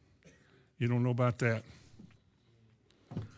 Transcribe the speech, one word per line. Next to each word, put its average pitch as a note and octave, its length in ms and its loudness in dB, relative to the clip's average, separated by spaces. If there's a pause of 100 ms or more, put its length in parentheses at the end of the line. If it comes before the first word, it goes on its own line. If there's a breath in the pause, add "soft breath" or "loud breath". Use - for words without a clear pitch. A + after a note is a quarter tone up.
(800 soft breath)
You A#2+ 100 0
don't A#2+ 160 2
know B2+ 60 2
about B2 280 2
that. A2+ 260 0 (1700 loud breath)